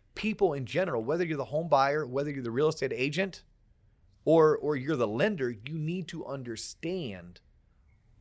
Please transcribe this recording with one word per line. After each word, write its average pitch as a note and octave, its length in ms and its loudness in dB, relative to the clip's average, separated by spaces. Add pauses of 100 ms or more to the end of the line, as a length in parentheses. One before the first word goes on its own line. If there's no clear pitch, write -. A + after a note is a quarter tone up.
(140)
people G#3 400 0
in C#3 120 -4
general, C#3+ 380 -2
whether E3 220 0
you're D#3 120 -2
the C3+ 80 -4
home D3+ 240 -4
buyer, C#3+ 360 4
whether C3+ 240 -2
you're C3+ 140 -6
the A#2 80 -4
real C#3 160 4
estate D3 260 0
agent, D3+ 500 -2 (840)
or, D#3 320 8
or D3 180 -2
you're C#3 200 -2
the A#2+ 120 2
lender, C3+ 420 0
you A#2+ 280 -8
need D#3+ 320 -4
to E3 160 -10
understand A#2+ 1160 -8 (800)